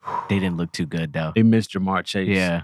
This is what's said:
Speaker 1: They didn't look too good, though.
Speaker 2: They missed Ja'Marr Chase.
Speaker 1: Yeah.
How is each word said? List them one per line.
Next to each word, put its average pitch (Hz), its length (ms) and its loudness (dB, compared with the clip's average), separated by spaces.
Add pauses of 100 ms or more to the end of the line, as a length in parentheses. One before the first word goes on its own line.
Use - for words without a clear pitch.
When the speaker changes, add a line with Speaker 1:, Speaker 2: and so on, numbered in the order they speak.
(280)
Speaker 1:
They 98 100 2
didn't 90 200 0
look 85 120 -2
too 87 160 -4
good, 80 260 -4
though. 80 220 -4
Speaker 2:
They 113 80 6
missed 113 300 4
Ja'Marr 95 320 -2
Chase. 95 240 -2
Speaker 1:
Yeah. 90 360 0